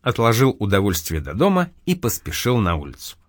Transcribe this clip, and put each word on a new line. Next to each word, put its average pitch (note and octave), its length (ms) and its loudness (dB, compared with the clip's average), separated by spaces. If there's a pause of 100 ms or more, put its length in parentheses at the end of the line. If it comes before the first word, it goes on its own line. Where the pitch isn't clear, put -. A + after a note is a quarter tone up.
отложил A#2+ 580 2
удовольствие G2 600 0
до C#2+ 140 -10
дома F3 360 2 (160)
и F3+ 80 2
поспешил - 640 -2
на F2+ 160 2
улицу. C#2+ 420 -10 (120)